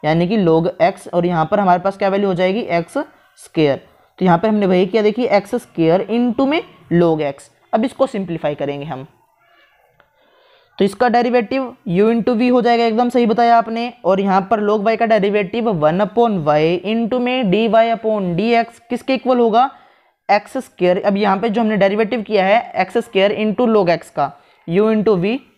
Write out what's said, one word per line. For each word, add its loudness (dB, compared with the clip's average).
यानी 0
कि -2
log 2
x, -2
और 0
यहाँ 0
पर -2
हमारे 2
पास -4
क्या -2
वैल्यू -2
हो 0
जाएगी, 0
एक्स -4
स्क्वायर। -2
तो 0
यहाँ 4
पर 0
हमने 0
वही 2
किया, -2
देखिए 0
एक्स -2
स्क्वायर -2
into 0
में -2
log 2
x। -12
अब 0
इसको -2
सिंप्लीफाई -6
करेंगे -6
हम। -12
तो 2
इसका 0
डेरिवेटिव 0
u 2
into 0
v 2
हो 4
जाएगा, 2
एकदम 0
सही 2
बताया 4
आपने। -4
और 2
यहाँ 2
पर 0
log 0
y 0
का 0
डेरिवेटिव 0
वन 0
upon 0
y 2
into -2
में -2
dy 2
upon -4
dx -2
किसके -4
इक्वल -2
होगा? 2
एक्स 0
स्क्वायर। -2
अब 0
यहाँ 0
पे -4
जो -2
हमने 0
डेरिवेटिव 0
किया 0
है 2
एक्स -2
स्क्वायर 0
into -2
log 2
x -4
का, -4
u 2
into 2
v -2